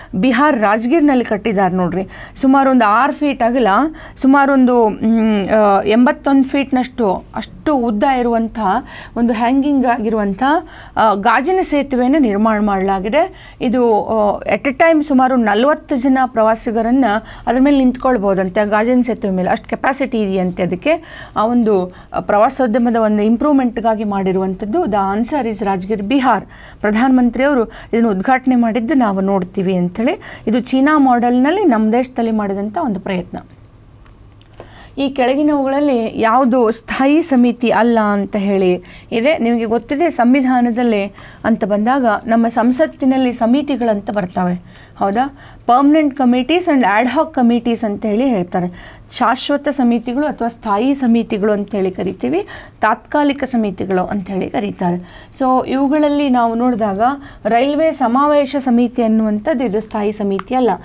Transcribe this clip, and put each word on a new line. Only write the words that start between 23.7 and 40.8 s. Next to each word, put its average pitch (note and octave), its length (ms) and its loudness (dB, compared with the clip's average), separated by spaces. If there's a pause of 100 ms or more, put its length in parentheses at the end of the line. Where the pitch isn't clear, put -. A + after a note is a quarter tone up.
ಮಾಡಿರುವಂಥದ್ದು. G3 800 -2
The G3+ 340 -2
answer A#3 360 -4
is G#3+ 100 -8
ರಾಜಗಿರ್, G3 380 -4
ಬಿಹಾರ್. A#3 420 0 (360)
ಪ್ರಧಾನಮಂತ್ರಿಯವರು B3 840 2
ಇದನ್ನು A#3 460 -2
ಉದ್ಘಾಟನೆ B3+ 460 0
ಮಾಡಿದ್ದು A#3 380 0
ನಾವು G#3 260 0
ನೋಡ್ತೀವಿ F#3+ 560 -2
ಅಂಥೇಳಿ. A3 440 -2 (260)
ಇದು A3+ 140 0
ಚೀನಾ C#4 380 2
ಮಾಡೆಲ್‌ನಲ್ಲಿ B3+ 640 2
ನಮ್ಮ A3 280 2
ದೇಶದಲ್ಲಿ A#3+ 380 -2
ಮಾಡಿದಂಥ G#3 480 -4
ಒಂದು A3 220 -4
ಪ್ರಯತ್ನ. F3+ 380 -8 (1600)
ಈ C4+ 100 0
ಕೆಳಗಿನವುಗಳಲ್ಲಿ C4+ 1120 0
ಯಾವುದು A#3 500 2
ಸ್ಥಾಯಿ C#4 520 0
ಸಮಿತಿ A#3+ 480 2
ಅಲ್ಲ A3+ 300 2
ಅಂತ G3+ 360 -2
ಹೇಳಿ F#3+ 460 2 (300)
ಇದೆ. A#3+ 260 0
ನಿಮಗೆ A#3 260 0
ಗೊತ್ತಿದೆ, B3+ 460 -2
ಸಂವಿಧಾನದಲ್ಲಿ A#3+ 1040 2 (300)